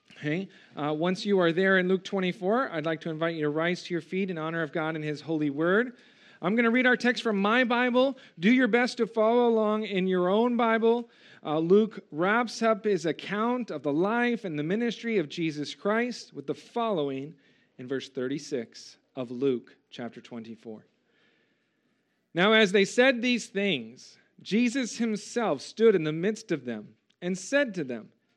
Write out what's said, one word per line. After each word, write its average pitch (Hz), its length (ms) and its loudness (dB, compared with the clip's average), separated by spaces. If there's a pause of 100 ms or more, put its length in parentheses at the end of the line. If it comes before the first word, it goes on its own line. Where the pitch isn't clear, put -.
(180)
Okay? 165 320 -6 (260)
Uh, 151 180 -4
once 175 320 -2
you 202 140 4
are 170 120 4
there 190 280 4
in 180 80 2
Luke 185 160 0
twenty-four, 190 680 -2
I'd 156 140 -6
like 165 160 -2
to 170 80 -8
invite 165 260 -2
you 156 60 -4
to 147 80 0
rise 165 340 -2
to 180 100 -8
your 165 80 -4
feet 190 280 -4
in 175 80 -6
honor 160 240 -4
of 147 100 -4
God 160 240 -4
and 156 80 -6
His 151 180 -6
holy 151 280 -2
word. 185 440 2 (500)
I'm 185 120 0
gonna 233 140 4
read 240 160 2
our 247 120 6
text 240 260 0
from 214 140 0
my 220 260 2
Bible. 247 560 2 (200)
Do 190 120 4
your 254 160 6
best 240 300 0
to 226 100 0
follow 233 400 4
along 214 380 2
in 190 200 0
your 180 240 2
own 233 280 2
Bible. 226 520 2 (340)
Uh, 151 140 -2
Luke 190 540 4
wraps 208 500 0
up 220 220 2
his 185 240 0
account 220 640 -4
of 151 100 -10
the 147 120 -2
life 233 520 0
and 151 140 -6
the 147 40 -4
ministry 226 540 -2
of 156 100 0
Jesus 151 460 -6
Christ 226 600 -4
with 139 120 -14
the 151 80 -4
following 151 800 -4 (460)
in 127 80 -14
verse 135 220 -6
thirty-six 131 880 -8 (180)
of 127 160 -8
Luke 123 440 -2 (140)
chapter 120 320 -14
twenty-four. 113 640 -16 (1500)
"Now, 196 180 4
as 220 180 6
they 196 140 4
said 247 380 2
these 247 240 -2
things, 135 720 -6 (220)
Jesus 233 580 0
himself 214 640 -2
stood 220 340 4
in 165 80 0
the 156 80 -2
midst 180 400 -4
of 139 140 -4
them 110 240 -10 (340)
and 185 120 -4
said 269 380 -2
to 180 100 -6
them, 120 260 -10 (280)